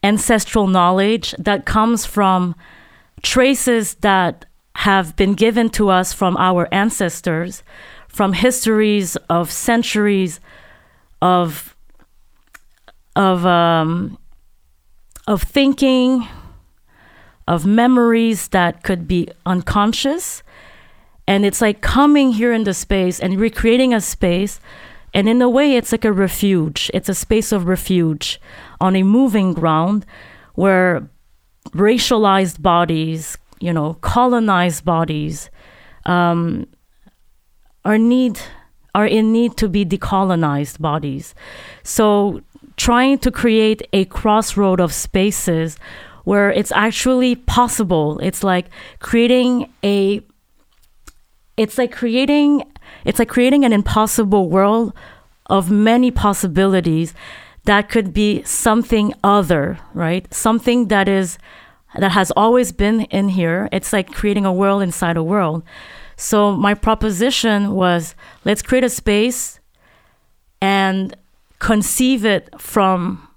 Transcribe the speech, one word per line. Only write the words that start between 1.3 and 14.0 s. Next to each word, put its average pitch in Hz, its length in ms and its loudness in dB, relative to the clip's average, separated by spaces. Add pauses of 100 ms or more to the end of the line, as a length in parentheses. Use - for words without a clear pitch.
that 202 300 -4
comes 220 400 0
from 185 480 0 (680)
traces 247 760 0
that 190 480 0 (320)
have 190 400 0
been 196 180 2
given 226 340 2
to 208 200 0
us 185 240 2
from 180 240 -2
our 185 360 0
ancestors, 185 920 -4 (420)
from 196 260 -2
histories 214 840 0 (120)
of 170 220 -2
centuries 208 880 -2 (840)
of, 175 540 0 (1400)
of, 185 280 0
um, 170 720 0 (1120)